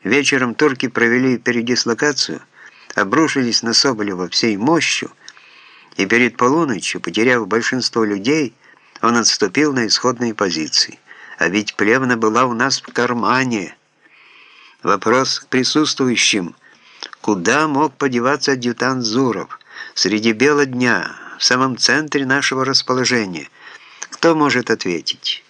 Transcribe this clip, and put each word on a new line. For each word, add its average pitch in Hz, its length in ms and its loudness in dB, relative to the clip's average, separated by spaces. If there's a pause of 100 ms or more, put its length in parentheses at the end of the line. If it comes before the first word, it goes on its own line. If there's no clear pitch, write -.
Вечером 127 520 0
турки 135 320 0
провели 120 500 2
передислокацию, 117 1040 -2 (540)
обрушились 120 680 0
на 113 100 -2
Соболева 101 560 0
всей 113 280 0
мощью, 139 540 0 (840)
и 98 100 0
перед 117 320 0
полуночью, 131 640 0
потеряв 113 460 0
большинство 117 560 -2
людей, 110 500 -2 (480)
он 113 160 2
отступил 117 560 0
на 120 140 0
исходные 123 460 0
позиции. 82 680 -2 (380)
А 85 120 0
ведь 104 260 -2
Плевна 123 400 2
была 113 300 2
у 120 80 -4
нас 127 280 -2
в - 120 -20
кармане. 120 840 0 (1080)
Вопрос 113 560 0
к - 80 -16
присутствующим. 127 1080 0 (680)
Куда 110 460 0
мог 147 280 0
подеваться 135 580 0
адъютант 123 500 -2
Зуров? 113 560 -2 (340)
Среди 107 400 0
бела 143 320 2
дня, 123 500 -2 (220)
в - 60 -4
самом 127 340 2
центре 139 480 0
нашего 135 400 0
расположения. 120 840 -2 (600)
Кто 165 260 2
может 135 340 2
ответить? - 800 -4